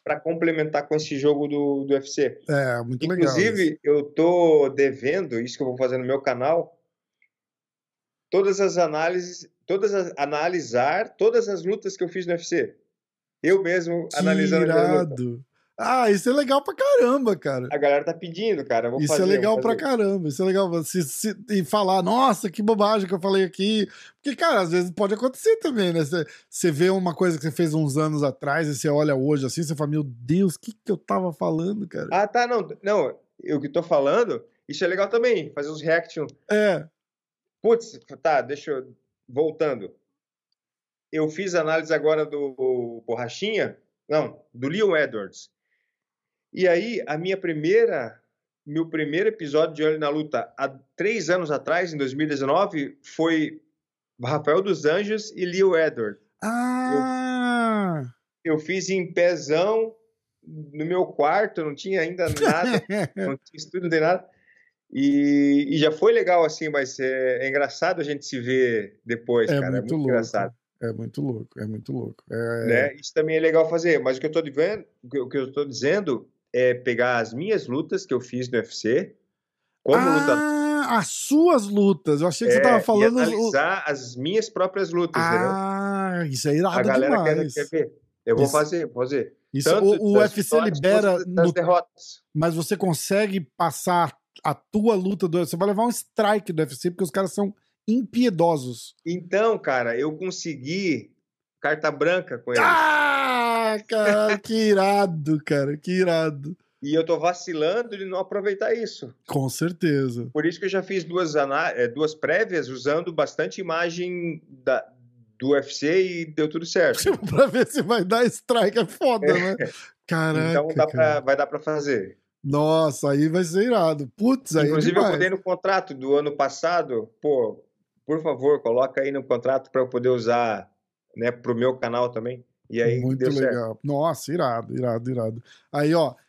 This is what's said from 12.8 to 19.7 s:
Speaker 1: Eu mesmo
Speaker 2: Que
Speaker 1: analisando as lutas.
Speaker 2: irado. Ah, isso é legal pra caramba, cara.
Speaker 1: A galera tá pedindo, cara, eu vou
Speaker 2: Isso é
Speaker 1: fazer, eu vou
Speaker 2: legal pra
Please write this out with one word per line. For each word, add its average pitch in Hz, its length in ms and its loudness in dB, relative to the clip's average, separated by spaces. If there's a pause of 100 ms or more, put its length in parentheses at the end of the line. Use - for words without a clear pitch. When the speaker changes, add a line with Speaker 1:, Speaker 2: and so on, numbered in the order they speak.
Speaker 1:
Eu 190 200 4
mesmo 170 460 -2
Speaker 2:
Que - 100 -6
Speaker 1:
analisando 185 520 2
as - 60 2
lutas. - 140 4
Speaker 2:
irado. 123 540 -2 (380)
Ah, 247 280 2
isso 202 180 2
é 247 60 4
legal 277 280 2
pra 370 120 -8
caramba, 277 600 4
cara. 131 360 -4
Speaker 1:
A 147 60 -2
galera 143 260 2
tá 165 80 -2
pedindo, 170 540 -4
cara, - 220 0
eu - 20 -2
vou 135 100 -2
Speaker 2:
Isso 151 140 2
é - 20 4
Speaker 1:
fazer, 185 60 2
eu 185 60 2
vou 196 60 4
Speaker 2:
legal 202 260 2
pra 226 100 0